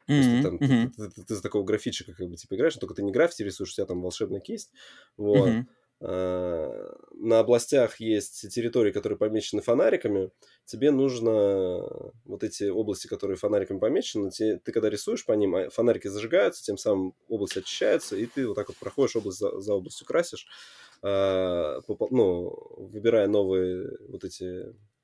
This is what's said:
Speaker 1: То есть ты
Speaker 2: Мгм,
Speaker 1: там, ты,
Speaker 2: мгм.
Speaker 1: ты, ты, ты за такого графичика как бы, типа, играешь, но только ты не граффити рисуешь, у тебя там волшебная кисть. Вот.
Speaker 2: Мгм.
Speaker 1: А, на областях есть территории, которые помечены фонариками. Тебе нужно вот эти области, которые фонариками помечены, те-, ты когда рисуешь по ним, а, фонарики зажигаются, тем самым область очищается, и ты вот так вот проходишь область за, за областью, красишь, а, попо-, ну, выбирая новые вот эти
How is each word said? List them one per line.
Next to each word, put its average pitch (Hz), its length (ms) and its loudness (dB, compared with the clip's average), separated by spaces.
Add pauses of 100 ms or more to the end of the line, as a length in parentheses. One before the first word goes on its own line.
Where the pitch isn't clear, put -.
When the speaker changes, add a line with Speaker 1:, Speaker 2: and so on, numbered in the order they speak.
(140)
Speaker 1:
То 143 60 6
есть 127 120 6
ты 120 60 4
Speaker 2:
Мгм, - 20 4
Speaker 1:
там, 90 200 0
ты, 135 140 4
Speaker 2:
мгм. 120 220 2
Speaker 1:
ты, 107 140 -10
ты, - 140 -20
ты 113 120 -4
за 92 60 -10
такого 104 220 0
графичика 104 500 -2
как 90 140 -8
бы, 85 80 -12
типа, - 200 -10
играешь, 151 180 2
но 120 60 -12
только - 140 -8
ты - 80 -6
не - 100 -2
граффити 151 320 2
рисуешь, 95 280 -6
у - 20 -14
тебя 98 120 -4
там 90 160 -4
волшебная 95 380 -4
кисть. - 320 -12 (440)
Вот. 104 420 4
Speaker 2:
Мгм. 123 80 -6 (360)
Speaker 1:
А, 87 960 -4 (160)
на 113 280 4
областях 120 600 2
есть 107 520 -2
территории, 117 400 2
которые 104 260 -2
помечены 107 440 0
фонариками. 117 680 2 (340)
Тебе 131 260 2
нужно 107 1200 2 (120)
вот - 180 -8
эти 101 220 -4
области, 101 420 -2
которые 98 300 -4
фонариками 98 420 0
помечены, 107 520 0
те-, 107 280 0
ты - 140 -8
когда 107 180 2
рисуешь 147 360 -4
по - 60 2
ним, 101 220 4
а, 92 160 0
фонарики 113 380 2
зажигаются, 117 560 0
тем 101 120 -4
самым 95 380 0 (140)
область 101 280 -4
очищается, - 600 -2
и 110 100 -2
ты 131 220 -4
вот 101 60 -4
так 104 140 -4
вот - 100 -18
проходишь - 380 0
область 101 220 -4
за, 98 220 -4
за 101 140 0
областью, - 320 -6
красишь, - 420 -2 (540)
а, 92 840 0
попо-, 107 240 -2
ну, 95 420 2 (260)
выбирая 104 500 2
новые 95 680 2 (120)
вот 92 160 -14
эти 92 500 -10 (300)